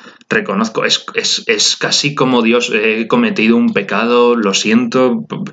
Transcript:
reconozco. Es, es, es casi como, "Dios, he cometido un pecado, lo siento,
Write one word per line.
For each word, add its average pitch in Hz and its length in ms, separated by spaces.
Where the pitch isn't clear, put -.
reconozco. 104 560
Es, - 300
es, - 320
es 107 300
casi - 400
como, 127 260
"Dios, 120 320
he 113 320
cometido 110 500
un 117 160
pecado, 117 600
lo 104 180
siento, 117 760